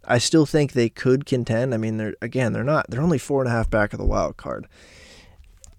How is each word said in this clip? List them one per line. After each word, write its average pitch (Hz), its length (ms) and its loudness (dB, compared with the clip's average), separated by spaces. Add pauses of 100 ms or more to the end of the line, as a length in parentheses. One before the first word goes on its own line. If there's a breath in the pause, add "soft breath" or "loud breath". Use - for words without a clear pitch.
I 120 120 4
still 156 280 4
think 147 260 2
they 117 180 2
could 131 360 0
contend. 123 480 -2
I 113 40 -2
mean, 110 200 -2
they're, 110 240 -6
again, 120 300 -2
they're 110 120 -4
not, 143 260 0
they're - 120 -4
only 160 180 2
four 139 220 -2
and 127 60 0
a 120 60 0
half 113 160 0
back 104 240 0
of 110 60 -10
the 101 60 -6
wild 101 320 0
card. - 300 -10 (1120 soft breath)